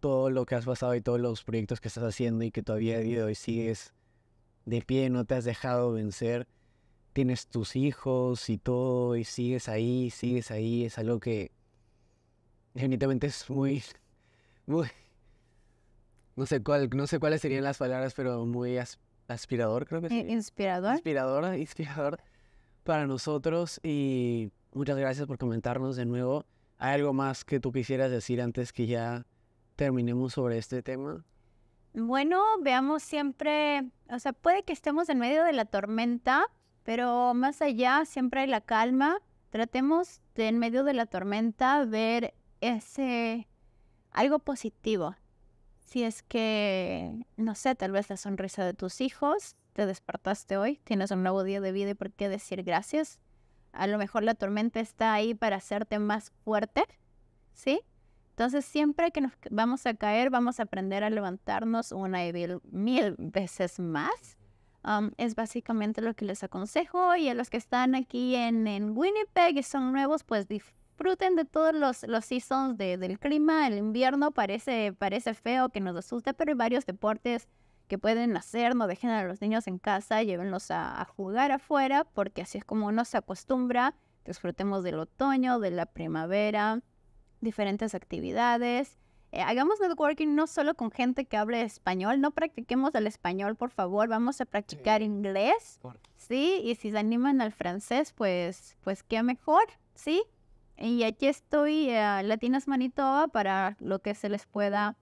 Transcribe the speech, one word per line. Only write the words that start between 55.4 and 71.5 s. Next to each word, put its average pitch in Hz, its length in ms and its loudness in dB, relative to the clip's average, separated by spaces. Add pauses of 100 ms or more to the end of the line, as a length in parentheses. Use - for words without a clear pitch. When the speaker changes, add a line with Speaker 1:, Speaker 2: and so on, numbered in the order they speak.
Speaker 2:
hacerte 208 420 -4
más 208 320 -2 (140)
fuerte, 214 400 2 (680)
¿sí? 294 280 0 (500)
Entonces, 254 340 0
siempre 302 480 2
que 302 80 -2
nos 262 120 0 (180)
vamos 233 360 0
a 233 80 0
caer, 220 360 2
vamos 240 280 0
a 226 60 -2
aprender 190 400 -4
a 214 60 2
levantarnos 208 840 -2
una 190 340 -2
y 170 60 -4
mil, 175 280 -4 (100)
mil 208 480 2
veces 180 600 -4
más. 170 600 -4 (460)
Um, 208 320 0
es 233 200 -2
básicamente 220 640 -2
lo 220 140 -2
que - 100 -6
les 202 180 -4
aconsejo. 330 760 0
Y 311 120 2
a 247 60 0
los 240 160 -4
que - 80 -4
están 254 360 2
aquí 254 400 0
en, 233 320 2
en 208 300 -2
Winnipeg 359 600 2
y 277 40 0
son 262 300 -2
nuevos, 277 320 0
pues 208 240 -2
disfruten 359 880 -2
de 320 80 4
todos 320 300 2